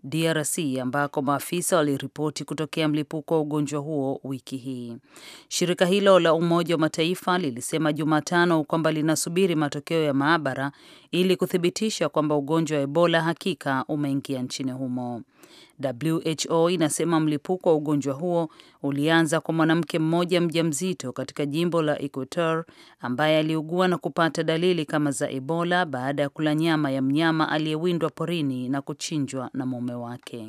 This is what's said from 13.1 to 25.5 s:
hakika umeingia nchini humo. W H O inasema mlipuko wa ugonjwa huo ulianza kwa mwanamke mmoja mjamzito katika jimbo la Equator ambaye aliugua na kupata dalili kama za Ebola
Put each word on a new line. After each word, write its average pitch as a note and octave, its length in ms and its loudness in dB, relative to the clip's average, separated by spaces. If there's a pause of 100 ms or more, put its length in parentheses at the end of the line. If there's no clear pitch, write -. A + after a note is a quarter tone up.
hakika D#3+ 640 -2
umeingia C#3 540 -2
nchini C3 300 -6
humo. B2 500 -6 (840)
W D#3+ 220 0
H D#3+ 240 -2
O E3 200 4
inasema E3 500 2
mlipuko D#3 500 0
wa D#3+ 60 8
ugonjwa D3 380 0
huo E3+ 360 -2 (340)
ulianza D#3 560 2
kwa D#3+ 140 -4
mwanamke E3 460 2
mmoja E3+ 420 2
mjamzito E3 680 -2
katika C3 340 -6
jimbo E3 360 0
la D3+ 200 0
Equator D#3+ 640 -2 (340)
ambaye D3+ 380 2
aliugua D#3+ 500 0
na F3 100 2
kupata E3 460 0
dalili E3 420 2
kama D3 260 0
za C3+ 180 -4
Ebola E3+ 560 0